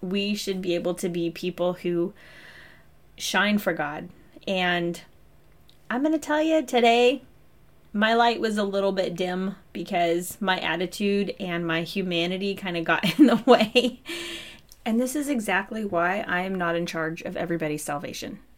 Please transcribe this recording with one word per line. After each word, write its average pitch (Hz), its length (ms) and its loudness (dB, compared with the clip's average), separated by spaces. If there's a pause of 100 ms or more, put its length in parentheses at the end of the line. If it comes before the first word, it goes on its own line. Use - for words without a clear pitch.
We 202 340 -2
should 190 280 -4
be 180 120 0
able 175 200 0
to 180 140 -4
be 170 220 -2
people 180 440 -2
who 175 380 -2 (1040)
shine 202 420 2
for 202 140 0
God. 151 380 -6 (360)
And 175 540 0 (880)
I'm 240 120 0
gonna 311 160 2
tell 302 240 0
you 320 220 2
today, 240 580 4 (720)
my 220 220 2
light 233 260 4
was 214 180 -2
a 208 60 2
little 196 280 0
bit 180 240 -2
dim 185 400 -2 (160)
because 175 680 0
my 185 200 0
attitude 190 800 0
and 175 260 -4
my 165 160 0
humanity 180 720 -2
kinda 180 280 -6
got 160 220 0
<laughs> 175 140 0
in 311 80 12
the 226 200 4
way. 240 560 6 (840)
And 226 160 0
this 254 160 -2
is 285 120 -4
exactly 214 560 -2
why 180 440 0
I 180 140 -2
am 190 120 -4
not 175 220 -2
in 170 100 -2
charge 165 360 -6
of 175 140 -8
everybody's 165 460 -4
salvation. - 560 -8 (200)